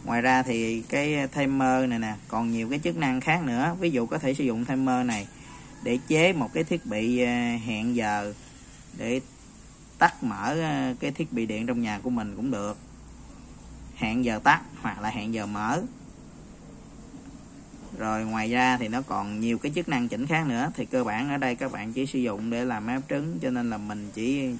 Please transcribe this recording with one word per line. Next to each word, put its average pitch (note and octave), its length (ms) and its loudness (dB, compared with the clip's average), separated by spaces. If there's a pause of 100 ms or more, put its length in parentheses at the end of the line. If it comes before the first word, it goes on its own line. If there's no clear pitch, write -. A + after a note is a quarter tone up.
Ngoài A#2+ 180 2
ra B2+ 200 6
thì A2+ 460 0
cái C#3+ 380 2
timer C3+ 600 4
này A#2+ 100 2
nè, A2 160 -2 (140)
còn A#2 220 0
nhiều A2+ 180 0
cái C#3+ 100 0
chức E3 180 0
năng C3 240 2
khác D#3+ 220 2
nữa. C#3 380 2
Ví F3 100 4
dụ A#2+ 160 2
có D3+ 120 -2
thể C3+ 160 2
sử C#3+ 100 0
dụng A#2+ 200 2
timer B2+ 420 2
này G#2+ 220 -2 (540)
để A#2+ 160 2 (100)
chế D#3+ 240 8
một C3+ 220 0
cái D#3+ 100 2
thiết E3+ 220 0
bị, A#2 340 2
à, A#2+ 460 2
hẹn A#2 300 0
giờ G#2 380 0 (640)
để B2 220 0 (800)
tắt - 240 6
mở, A2 380 0
à, C#3 400 2
cái C#3+ 100 0
thiết D#3 220 -4
bị A#2 140 0
điện A2 200 -2
trong A#2+ 160 2
nhà G#2+ 160 0
của B2 120 -2
mình G#2+ 260 0
cũng A#2+ 140 -2
được. G#2 280 -2 (1200)
Hẹn A#2 280 2
giờ A2 200 2
tắt D#3+ 180 8 (200)
hoặc G2+ 180 -2
là G#2 100 0
hẹn A2 240 -4
giờ G#2+ 120 0
mở. G#2+ 360 0 (2250)
Rồi A2 260 0
ngoài A2 260 0
ra B2+ 260 6
thì B2 120 -2
nó A#2+ 140 -2
còn G2+ 380 -4
nhiều A#2 180 2
cái D3 160 -2
chức E3+ 140 0
năng B2 200 2
chỉnh A2+ 180 -2
khác D#3+ 200 2
nữa. B2+ 280 0
Thì A#2+ 120 -4
cơ B2+ 180 2
bản A2+ 240 0
ở C#3+ 80 0
đây C3 180 0
các B2+ 180 -4
bạn G#2 200 -6
chỉ B2+ 140 0
sử C3+ 120 -2
dụng A2+ 320 0
để A#2+ 140 0
làm A2 220 -2
áp B2+ 220 0
trứng, D3+ 340 -2
cho C3 80 0
nên A#2+ 200 0
là G#2+ 80 -4
mình G#2 360 -6
chỉ B2+ 460 0